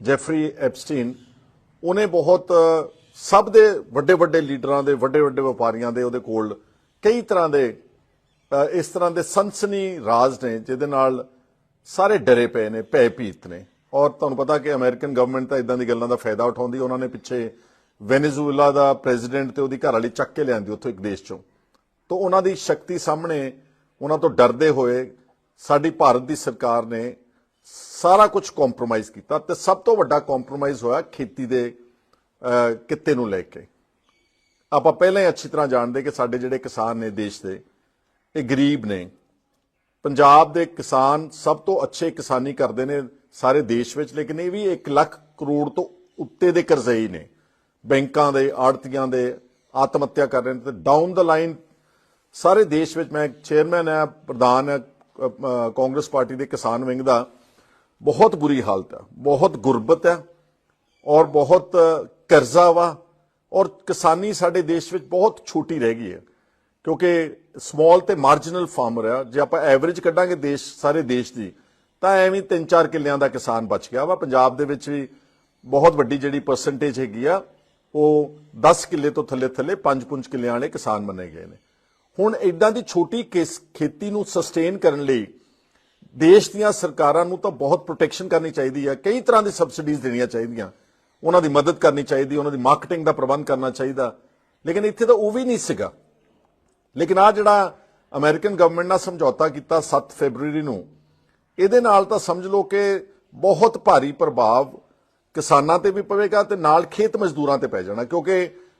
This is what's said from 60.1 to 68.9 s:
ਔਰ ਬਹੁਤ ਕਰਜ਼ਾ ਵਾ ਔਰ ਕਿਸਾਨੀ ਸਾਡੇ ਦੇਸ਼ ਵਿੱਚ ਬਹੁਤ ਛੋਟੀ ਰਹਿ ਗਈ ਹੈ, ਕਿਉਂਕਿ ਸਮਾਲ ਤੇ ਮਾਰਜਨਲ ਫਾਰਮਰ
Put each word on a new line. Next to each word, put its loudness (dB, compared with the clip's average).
ਔਰ 6
ਬਹੁਤ 2
ਕਰਜ਼ਾ 6
ਵਾ 2
ਔਰ 2
ਕਿਸਾਨੀ -2
ਸਾਡੇ 0
ਦੇਸ਼ -4
ਵਿੱਚ -8
ਬਹੁਤ 0
ਛੋਟੀ -4
ਰਹਿ 0
ਗਈ -10
ਹੈ, -18
ਕਿਉਂਕਿ 0
ਸਮਾਲ 4
ਤੇ -2
ਮਾਰਜਨਲ 2
ਫਾਰਮਰ -4